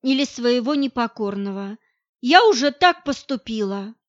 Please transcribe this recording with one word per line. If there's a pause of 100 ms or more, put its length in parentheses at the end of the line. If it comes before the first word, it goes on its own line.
или
своего
непокорного (440)
"Я
уже
так
поступила!". (160)